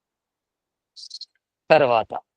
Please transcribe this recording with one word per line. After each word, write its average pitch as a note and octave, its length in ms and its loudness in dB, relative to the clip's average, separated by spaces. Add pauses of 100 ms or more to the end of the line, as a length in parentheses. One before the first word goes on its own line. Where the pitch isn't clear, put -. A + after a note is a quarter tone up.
(1700)
తర్వాత B2 420 2 (240)